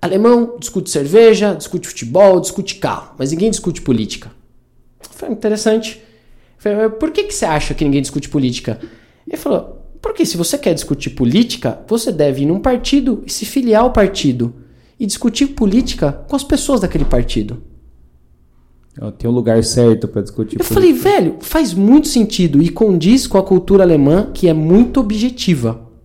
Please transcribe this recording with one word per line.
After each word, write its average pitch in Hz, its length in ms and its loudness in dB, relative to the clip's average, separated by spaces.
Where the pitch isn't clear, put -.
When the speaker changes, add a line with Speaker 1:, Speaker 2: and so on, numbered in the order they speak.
Speaker 1:
Alemão 233 580 0
discute 180 320 -8
cerveja, 196 640 4
discute 165 340 -10
futebol, 180 520 2
discute - 360 -8
carro, - 420 -8
mas 135 140 -4
ninguém 185 180 0
discute - 320 -6
política." 110 480 -4
Eu - 80 -20
falei, - 240 -10
"Interessante." 220 680 -2
Eu - 60 -20
falei, 208 160 -2
"Mas 220 100 -6
por 320 120 -2
que 403 140 -2
que 415 100 -10
você - 100 -4
acha 151 300 -2
que - 100 -2
ninguém 143 160 2
discute 135 300 -6
política?" 123 500 -4
Ele - 80 -10
falou, - 420 -6
"Porque 427 240 -4
se - 140 -6
você 170 180 -4
quer 285 160 0
discutir - 380 -6
política, 131 760 -2
você 226 240 -4
deve 143 320 0
ir 143 40 0
num 175 140 -2
partido 254 680 -2
e - 40 -14
se - 140 -8
filiar 233 380 2
ao 247 100 2
partido 135 640 0
e 226 80 -4
discutir 233 420 -2
política 208 640 0
com - 80 -6
as 269 80 -4
pessoas 277 360 0
daquele 170 240 0
partido." 120 540 0
Speaker 2:
Ó, 110 100 -10
tem - 180 -6
um 120 40 0
lugar 117 320 2
certo 113 420 2
pra 104 160 -4
discutir - 340 -6
Speaker 1:
Eu 349 80 -2
Speaker 2:
política. - 100 -4
Speaker 1:
falei, 370 180 6
"Velho, 269 480 0
faz 294 320 -2
muito 220 360 4
sentido 180 540 2
e 170 60 2
condiz 202 580 2
com - 120 2
a 190 40 2
cultura 190 420 4
alemã, 165 500 4
que 185 140 2
é 165 40 4
muito 180 480 4
objetiva." 202 800 -2